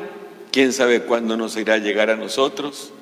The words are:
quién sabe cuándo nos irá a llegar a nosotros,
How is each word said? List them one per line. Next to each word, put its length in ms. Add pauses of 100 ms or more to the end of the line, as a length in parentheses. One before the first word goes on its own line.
(520)
quién 200
sabe 300
cuándo 360
nos 200
irá 160
a 60
llegar 300
a 60
nosotros, 880